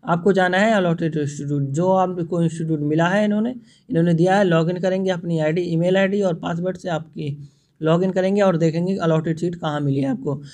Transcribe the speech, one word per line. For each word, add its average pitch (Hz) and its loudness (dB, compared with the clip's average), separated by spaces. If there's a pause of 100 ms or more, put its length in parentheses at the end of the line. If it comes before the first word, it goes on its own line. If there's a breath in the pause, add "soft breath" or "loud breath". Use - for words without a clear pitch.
आपको 175 2
जाना 185 2
है 220 4
अलॉटेड 170 0
इंस्टीट्यूट, 143 -4
जो 143 -2
आपको 180 0
इंस्टीट्यूट 160 -2
मिला 151 0
है 208 2
इन्होंने, 214 0 (340 loud breath)
इन्होंने 170 2
दिया 185 4
है। 208 4
लॉगिन 170 2
करेंगे 185 0
अपनी 170 -2
आईडी, 156 0
ईमेल 175 0
आईडी 196 2
और 185 2
पासवर्ड 175 -4
से 180 -8
आपकी 151 -8 (320 loud breath)
लॉगिन 170 2
करेंगे 190 0
और 190 4
देखेंगे 170 0
अलॉटेड 160 0
सीट 170 -4
कहाँ 151 -4
मिली 143 0
है 135 0
आपको। 143 -4 (120 loud breath)